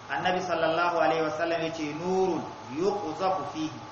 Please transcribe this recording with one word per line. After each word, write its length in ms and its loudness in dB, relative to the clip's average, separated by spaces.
Annabi 360 0
sallallahu 580 2
alaihi 240 4
wasallam 400 0
ya 100 -2
ce, 100 -6
"Nurun 500 2
yuqzafu 760 0
fihi." 340 -6